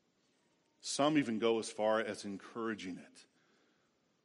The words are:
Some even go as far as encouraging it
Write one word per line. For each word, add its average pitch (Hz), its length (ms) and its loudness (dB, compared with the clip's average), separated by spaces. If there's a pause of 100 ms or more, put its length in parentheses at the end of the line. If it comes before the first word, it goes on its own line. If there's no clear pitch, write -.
(800)
Some 151 360 2
even 113 220 2
go 113 200 4
as 107 100 -6
far 110 300 2
as 107 260 -4
encouraging 98 720 -8
it - 280 -20 (1000)